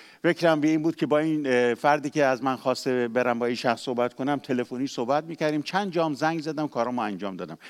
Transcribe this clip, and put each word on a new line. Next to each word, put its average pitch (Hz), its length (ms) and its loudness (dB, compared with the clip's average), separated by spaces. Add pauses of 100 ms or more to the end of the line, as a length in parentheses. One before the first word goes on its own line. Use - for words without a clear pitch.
(220)
فکرم 165 380 4
به 151 80 4
این 156 140 2
بود 160 140 0
که 156 100 -2
با 147 120 4
این، 156 280 0
اه، 123 280 4
فردی 147 360 2
که 151 140 2
از 131 180 2
من 131 140 0
خواسته 127 520 0
برم 120 300 0
با 120 80 0
این 123 80 0
شخص 117 280 0
صحبت 120 320 -2
کنم 135 240 -2
تلفنی 123 480 -4
صحبت 139 380 -2
می‌کردیم، 156 380 -2
چند 190 300 -4
جام 160 220 0
زنگ 156 260 -2
زدم، 147 280 -4
کارامو 123 340 -2
انجام 98 340 -4
دادم، 82 220 -10 (120)